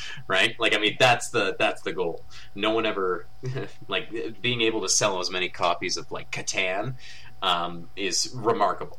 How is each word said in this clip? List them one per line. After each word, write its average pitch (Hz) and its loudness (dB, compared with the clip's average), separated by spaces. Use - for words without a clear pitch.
right? 98 4
Like, 107 4
I 104 4
mean, 104 2
that's 123 6
the, 95 2
that's - 2
the 92 -2
goal. 85 -2
No 107 2
one 113 4
ever, 95 0
<laughs> - -8
like, 101 -4
being 120 2
able 110 2
to 95 0
sell 95 2
as 92 -2
many 90 0
copies 87 0
of, 82 -6
like, - -6
Catan, 104 -2
um, 87 0
is 92 -2
remarkable, 101 0